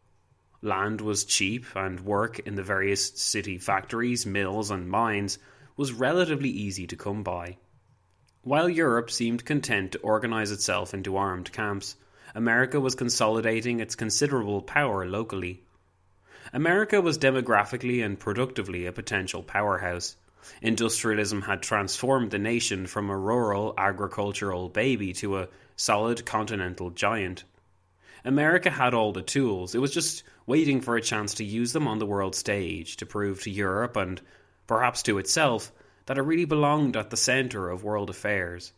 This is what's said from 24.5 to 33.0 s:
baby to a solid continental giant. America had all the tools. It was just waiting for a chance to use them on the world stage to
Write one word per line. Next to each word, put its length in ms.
baby 420
to 280
a 80
solid 480
continental 680
giant. 540
America 460
had 240
all 180
the 120
tools. 500
It 60
was 120
just 300
waiting 360
for 140
a 60
chance 320
to 100
use 300
them 140
on 100
the 80
world 300
stage 600
to 100